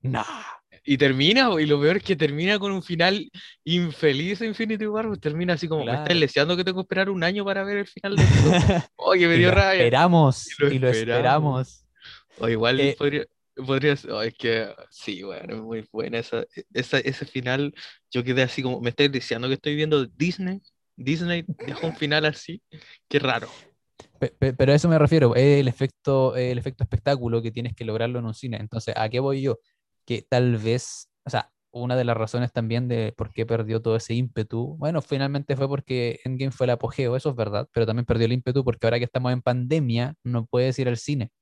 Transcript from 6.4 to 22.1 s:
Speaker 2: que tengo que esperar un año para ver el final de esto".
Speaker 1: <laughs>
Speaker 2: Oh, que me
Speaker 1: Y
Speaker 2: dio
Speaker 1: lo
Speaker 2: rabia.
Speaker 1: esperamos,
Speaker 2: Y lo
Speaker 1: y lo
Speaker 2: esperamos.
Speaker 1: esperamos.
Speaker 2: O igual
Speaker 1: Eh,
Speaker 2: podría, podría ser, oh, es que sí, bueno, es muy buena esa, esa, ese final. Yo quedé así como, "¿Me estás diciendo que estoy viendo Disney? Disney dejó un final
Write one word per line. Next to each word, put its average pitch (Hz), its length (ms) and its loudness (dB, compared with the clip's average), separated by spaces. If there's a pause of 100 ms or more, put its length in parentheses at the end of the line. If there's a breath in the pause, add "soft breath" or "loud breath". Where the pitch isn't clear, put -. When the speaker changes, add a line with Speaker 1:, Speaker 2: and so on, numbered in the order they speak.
Speaker 2:
que 180 80 -2
tengo 185 140 -4
que 190 40 -6
esperar 190 280 -2
un 185 140 -2
año 196 200 -2
para 196 200 -4
ver 202 140 -6
el 202 80 -6
final 202 320 -6
de - 80 6
esto". 156 300 6
Speaker 1:
<laughs> 175 400 2
Speaker 2:
Oh, - 160 2
que 180 160 6
me 170 80 6
Speaker 1:
Y - 20 6
Speaker 2:
dio 175 120 6
Speaker 1:
lo - 20 4
Speaker 2:
rabia. 190 340 4
Speaker 1:
esperamos, 147 580 6
Speaker 2:
Y - 180 -4
lo 139 60 4
Speaker 1:
y 135 100 2
lo 127 100 2
Speaker 2:
esperamos. 120 460 2
Speaker 1:
esperamos. 139 520 -2 (500 loud breath)
Speaker 2:
O 113 120 -4
igual 117 300 2
Speaker 1:
Eh, 139 180 2
Speaker 2:
podría, 143 280 -2 (420)
podría 135 300 0
ser, - 160 -10
oh, 107 100 -4
es 113 140 -6
que 113 380 -2 (160)
sí, 95 320 -12
bueno, 95 340 -12
es 110 60 -12
muy 113 300 -12
buena 113 260 -6
esa, 117 260 -6 (300)
esa, 127 260 -2
ese 135 260 -6
final. 131 480 -4 (360 loud breath)
Yo 123 140 -2
quedé 127 180 0
así 127 200 -2
como, 127 180 -4
"¿Me 120 100 -2
estás 143 220 2
diciendo 123 360 -4
que 135 60 0
estoy 147 220 -6
viendo 151 300 0
Disney? 180 540 -4 (360)
Disney 170 500 -4 (180)
dejó - 240 -6
un - 80 -8
final 151 300 0